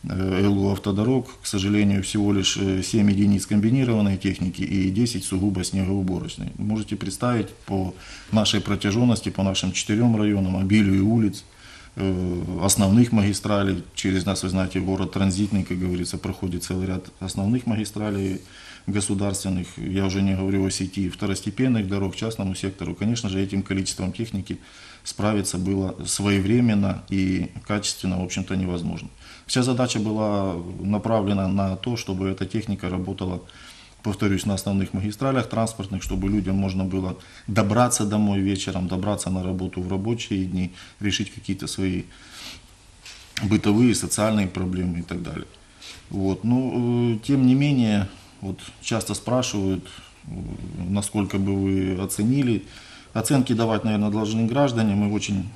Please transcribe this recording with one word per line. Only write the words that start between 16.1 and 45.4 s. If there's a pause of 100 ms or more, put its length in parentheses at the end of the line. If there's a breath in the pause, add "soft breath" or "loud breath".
проходит
целый
ряд (160)
основных
магистралей (460 loud breath)
государственных. (100)
Я
уже
не
говорю
о
сети
второстепенных
дорог
частному
сектору.
Конечно
же,
этим
количеством
техники (440 loud breath)
справиться
было (100)
своевременно
и (180)
качественно,
в
общем-то,
невозможно. (380 loud breath)
Вся
задача
была (260)
направлена
на
то,
чтобы
эта
техника
работала, (640 loud breath)
повторюсь,
на
основных
магистралях
транспортных,
чтобы
людям
можно
было (300 loud breath)
добраться
домой
вечером,
добраться
на
работу
в
рабочие
дни, (300 loud breath)
решить
какие-то
свои (1400 loud breath)
бытовые,
социальные
проблемы
и
так
далее. (640 loud breath)